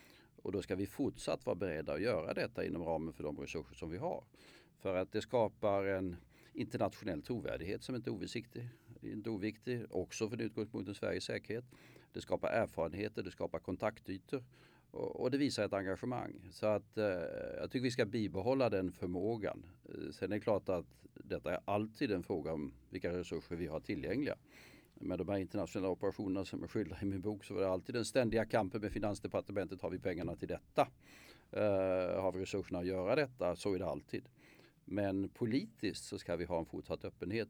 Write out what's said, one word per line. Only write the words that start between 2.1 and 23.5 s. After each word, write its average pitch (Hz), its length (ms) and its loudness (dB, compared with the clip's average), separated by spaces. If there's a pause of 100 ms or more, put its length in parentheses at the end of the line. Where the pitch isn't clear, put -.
detta 104 300 -2
inom 85 200 -2
ramen 80 280 0
för 78 120 -8
de 73 160 -4
resurser 78 340 -6
som 82 160 -8
vi 87 80 -4
har. 139 260 -4 (540)
För 95 180 0
att 92 160 2
det 107 80 0
skapar 101 640 4
en 95 320 0 (360)
internationell 101 680 -2
trovärdighet 104 600 -4
som 131 120 -6
inte 117 160 -4
är - 20 0
oviktig, 117 560 -6 (340)
inte 110 280 -6
oviktig, 110 600 -2
också - 380 0
för 113 120 -4
utgångspunkten 104 540 -2
Sveriges 92 300 0
säkerhet. 113 400 -4 (480)
Det 87 80 -6
skapar - 280 0
erfarenheter, 101 720 2
det 92 80 -8
skapar 85 280 -4
kontaktytor. 107 840 -4 (500)
Och, - 260 -4
och 123 100 2
det 139 80 4
visar 135 260 2
ett 95 80 0
engagemang. 98 800 -2
Så 107 160 -2
att, 104 320 2
eh, 110 60 4 (540)
jag - 120 -2
tycker 127 120 0
vi 127 80 4
ska 123 160 4
bibehålla 107 640 2
den 92 220 2
förmågan. 95 760 -2 (220)
Eh, 76 220 -6
sen 92 220 -2
är 107 40 4
det 104 40 -2
klart 101 280 2
att 87 180 2 (280)
detta - 400 -2
är - 100 -2
alltid 107 480 0
en 90 100 0
fråga 80 300 -2
om 73 200 -4 (180)
vilka 90 220 -2
resurser 85 440 -4